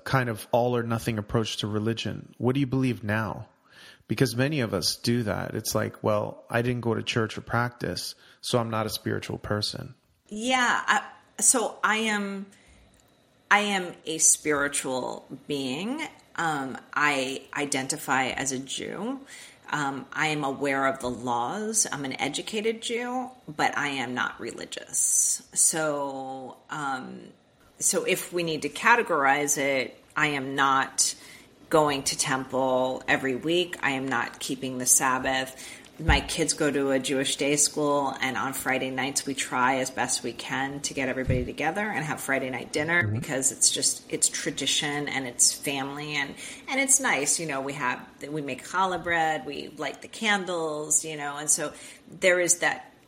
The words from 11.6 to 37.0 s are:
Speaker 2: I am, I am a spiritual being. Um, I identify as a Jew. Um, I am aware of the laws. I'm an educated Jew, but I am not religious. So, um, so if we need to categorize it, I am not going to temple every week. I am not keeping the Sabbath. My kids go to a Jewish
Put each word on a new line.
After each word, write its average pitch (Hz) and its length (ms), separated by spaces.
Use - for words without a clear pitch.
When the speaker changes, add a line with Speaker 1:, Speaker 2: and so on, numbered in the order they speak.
Speaker 2:
I 208 140
am, 202 500
I 202 100
am 190 340
a 160 140
spiritual 143 1080
being. 151 560
Um, 139 400
I 135 500
identify 135 720
as 131 240
a 127 60
Jew. 180 640
Um, 139 420
I 151 160
am 151 160
aware 135 420
of 135 140
the 123 100
laws. 123 800
I'm 139 140
an 131 160
educated 214 640
Jew, 247 480
but 151 300
I 143 100
am 127 260
not - 260
religious. - 1000
So, 135 1040
um, 127 500
so - 260
if - 280
we 175 100
need 160 200
to 147 60
categorize 147 880
it, 135 400
I 151 120
am 139 260
not 135 600
going 143 340
to - 120
temple 131 920
every 135 280
week. 170 460
I 139 100
am 135 160
not 120 300
keeping 131 400
the 123 80
Sabbath. 131 720
My 156 220
kids - 340
go 147 180
to 139 180
a 131 80
Jewish 135 380